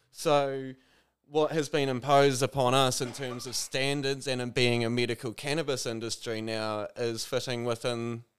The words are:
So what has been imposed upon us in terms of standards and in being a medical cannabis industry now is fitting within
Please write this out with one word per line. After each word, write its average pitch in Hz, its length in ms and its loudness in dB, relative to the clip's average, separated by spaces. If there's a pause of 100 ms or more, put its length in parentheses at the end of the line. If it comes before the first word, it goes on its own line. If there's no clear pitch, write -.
(100)
So 139 600 0 (560)
what 151 240 2
has 156 160 0
been 139 220 2
imposed 139 520 4
upon 127 300 2
us 131 300 4
in 123 100 -6
terms 123 340 -8
of 120 80 -10
standards 135 720 -2
and 127 140 -2
in 123 100 -4
being 120 340 2
a 113 60 0
medical 120 420 -2
cannabis 143 520 -4
industry 113 560 -6
now 110 460 -4 (100)
is 117 300 -4
fitting 120 400 -4
within 117 560 -4 (160)